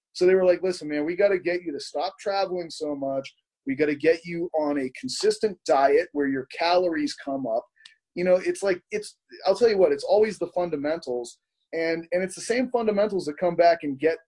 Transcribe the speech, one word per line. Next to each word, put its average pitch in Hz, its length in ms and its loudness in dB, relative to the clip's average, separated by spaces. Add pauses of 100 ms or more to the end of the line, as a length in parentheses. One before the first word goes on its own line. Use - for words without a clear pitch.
(120)
So - 140 0
they 185 100 6
were 185 100 4
like, 180 160 4
"Listen, 180 280 -4
man, 151 160 -2
we 175 100 -4
gotta 196 240 2
get 175 240 -2
you 165 80 -8
to 135 80 -6
stop 160 400 -6
traveling 185 500 -4
so 147 260 -6
much. 135 380 -6 (320)
We 135 100 -4
gotta 147 200 0
get 160 300 0
you 170 240 -8 (100)
on 147 180 -2
a 131 220 -6
consistent 208 640 -2
diet 143 460 4
where 143 160 0
your 135 280 -4
calories 170 600 0
come 135 320 -6
up." 113 180 -2 (480)
You 175 120 -2
know, 185 100 6
it's 175 260 0
like, 196 200 -2 (100)
it's, 208 240 -8 (320)
I'll 196 80 4
tell 226 140 4
you 208 80 2
what, 165 160 6
it's 143 100 -6
always 208 340 2
the 170 100 -4
fundamentals. 147 920 -4 (340)
And, 165 400 -2
and 180 120 0
it's 185 120 -6
the 165 60 -12
same 247 280 -2
fundamentals 208 560 0
that 147 120 -6
come 175 180 0
back 170 280 6
and 143 140 -4
get 156 200 2 (100)